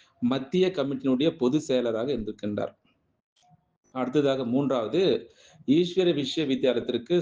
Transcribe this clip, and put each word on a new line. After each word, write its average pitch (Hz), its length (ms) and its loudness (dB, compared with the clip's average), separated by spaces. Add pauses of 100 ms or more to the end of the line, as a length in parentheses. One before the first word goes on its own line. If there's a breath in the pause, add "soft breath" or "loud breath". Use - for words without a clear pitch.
(220 soft breath)
மத்திய 185 480 0
கமிட்டியினுடைய 135 680 0
பொதுச் 131 300 0
செயலராக 120 440 0
இருந்திருக்கின்றார். 104 640 -6 (1200)
அடுத்ததாக 131 500 0
மூன்றாவது 127 560 0 (680 soft breath)
ஈஸ்வரிய 175 480 2
விஸ்வவித்யாலயத்திற்கு 131 1080 0